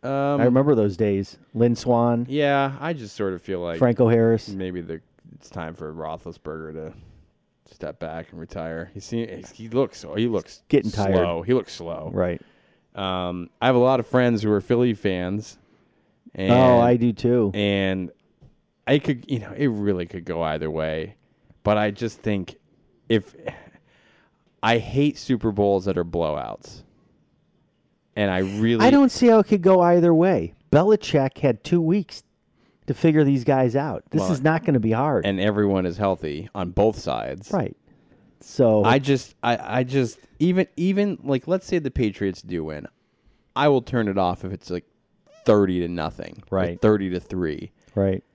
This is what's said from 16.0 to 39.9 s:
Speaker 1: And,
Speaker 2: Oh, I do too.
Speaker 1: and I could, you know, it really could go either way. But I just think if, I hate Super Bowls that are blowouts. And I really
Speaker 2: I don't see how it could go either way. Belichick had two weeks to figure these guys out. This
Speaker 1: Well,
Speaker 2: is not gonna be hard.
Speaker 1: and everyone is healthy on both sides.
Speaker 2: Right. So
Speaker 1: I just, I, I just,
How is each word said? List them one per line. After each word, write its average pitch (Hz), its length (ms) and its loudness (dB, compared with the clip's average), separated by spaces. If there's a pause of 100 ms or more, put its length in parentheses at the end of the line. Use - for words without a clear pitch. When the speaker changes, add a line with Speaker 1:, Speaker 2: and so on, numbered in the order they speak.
Speaker 1:
And, 95 180 0
Speaker 2:
Oh, 123 280 6
I 120 160 4
do 117 160 2
too. 120 420 0
Speaker 1:
and 98 560 -2 (760)
I 139 120 2
could, 127 320 -4
you 127 80 -2
know, 104 180 -12
it 143 120 -2
really 101 380 -2
could 85 180 -12
go 85 180 -6
either 78 280 -4
way. 80 440 -6 (480)
But 107 160 2
I 107 140 0
just 110 260 -8
think 101 380 -6 (520)
if, 110 260 0 (1300)
I 113 160 2
hate 139 380 -2
Super 117 360 -2
Bowls 98 320 2
that 95 120 -2
are 87 80 0
blowouts. 76 800 -6 (1300)
And 104 160 0
I 90 80 0
really 107 460 0
Speaker 2:
I 247 60 6
don't 277 200 6
see - 180 2
how 226 100 8
it 202 80 4
could 202 160 0
go 185 180 6
either 175 340 6
way. 160 400 2 (160)
Belichick 160 680 2
had 123 260 0
two 175 160 2
weeks 170 420 -2 (640)
to 135 80 -2
figure 156 300 4
these 139 200 2
guys 131 320 2
out. 139 340 -4
This 104 100 0
Speaker 1:
Well, 95 120 0
Speaker 2:
is 131 100 -2
not 160 220 2
gonna 139 160 2
be 110 120 0
hard. 131 320 0
Speaker 1:
and 98 160 0
everyone 98 460 2
is 87 120 -4
healthy 90 560 -4
on 90 180 -6
both 104 260 2
sides. 62 540 -8
Speaker 2:
Right. 160 240 -4 (640)
So 110 440 2
Speaker 1:
I 123 140 4
just, 139 440 -2
I, 120 380 -2
I 127 40 0
just, 127 340 -2 (220)